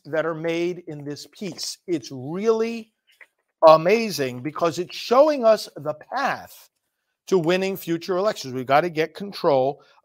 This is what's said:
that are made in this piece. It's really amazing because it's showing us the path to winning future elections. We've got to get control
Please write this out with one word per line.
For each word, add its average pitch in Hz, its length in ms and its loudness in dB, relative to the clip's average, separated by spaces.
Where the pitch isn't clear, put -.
that 151 200 -4
are 165 100 -4
made 170 520 -4
in 147 160 -12
this 143 280 -12
piece. - 560 -12
It's 160 240 -6
really 220 840 -4
amazing 160 760 4
because 151 360 -2
it's 175 180 -8
showing 277 480 4
us 220 320 4
the 147 200 -8
path - 760 -6
to 190 100 2
winning 185 380 0
future 170 420 -4
elections. 190 360 -4
We've 127 120 -6
got 139 160 4
to 180 80 0
get 156 240 -2
control 143 680 0